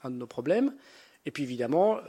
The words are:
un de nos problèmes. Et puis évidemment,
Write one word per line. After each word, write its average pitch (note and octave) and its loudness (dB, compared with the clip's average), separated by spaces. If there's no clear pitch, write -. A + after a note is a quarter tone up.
un C3 -8
de B2 -8
nos B2 -8
problèmes. G#3 0
Et D3+ -6
puis D3 -6
évidemment, C#3 2